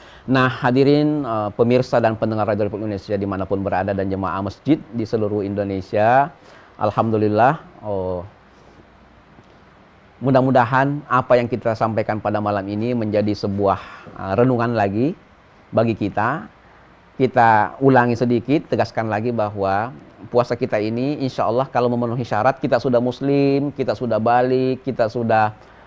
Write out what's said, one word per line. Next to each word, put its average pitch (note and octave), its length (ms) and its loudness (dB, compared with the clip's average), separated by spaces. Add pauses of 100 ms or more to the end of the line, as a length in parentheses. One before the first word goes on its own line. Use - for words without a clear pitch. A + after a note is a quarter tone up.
(280)
Nah, B2+ 240 2
hadirin, C#3+ 720 2
eh, A2 320 -4
pemirsa B2+ 400 2
dan A2+ 240 4
pendengar A2 240 -2
Radio G#2 240 0
Republik G#2+ 240 -6
Indonesia G2+ 240 -6
dimanapun G2 480 -4
berada F#2+ 320 -2
dan G2 80 -2
jemaah F#2+ 400 -4
masjid C3 320 -2 (160)
di A2+ 160 -6
seluruh G#2 320 -2
Indonesia, G2+ 880 0 (480)
alhamdulillah, A2 800 2 (240)
oh, F#2 400 -6 (2000)
mudah-mudahan C3 880 2
apa B2 320 2
yang A#2+ 80 -2
kita A2+ 240 -2
sampaikan A2 480 -2
pada G#2 240 -2
malam G2+ 240 -2
ini G#2+ 240 -4
menjadi G#2+ 400 0
sebuah, G2+ 480 0 (320)
eh, F#2+ 240 -8
renungan A#2+ 400 2
lagi A2 400 0 (560)
bagi A2+ 240 0
kita. A#2 480 -4 (720)
Kita A2+ 640 4
ulangi B2 360 4
sedikit, B2 520 0
tegaskan A2 400 -2
lagi G#2+ 240 -2
bahwa G#2 600 -2 (360)
puasa A#2+ 280 2
kita A#2 200 -2
ini A#2 480 -2
insya A#2+ 240 -2
Allah B2 240 0
kalau B2 160 2
memenuhi A#2+ 360 -2
syarat, A#2 360 0
kita C3 160 0
sudah A#2+ 240 2
muslim, C#3 720 0
kita A#2 240 -4
sudah A2+ 240 -2
balik, B2+ 640 2
kita A2+ 240 -2
sudah, A2 480 0 (300)